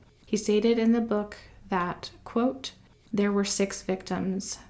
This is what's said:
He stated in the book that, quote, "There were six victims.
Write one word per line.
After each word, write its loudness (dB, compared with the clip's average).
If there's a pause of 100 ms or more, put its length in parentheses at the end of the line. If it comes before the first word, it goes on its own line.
(260)
He 0
stated 2
in 4
the 4
book -2 (320)
that, -4 (140)
quote, -2 (400)
"There 2
were 2
six -2
victims. -4 (120)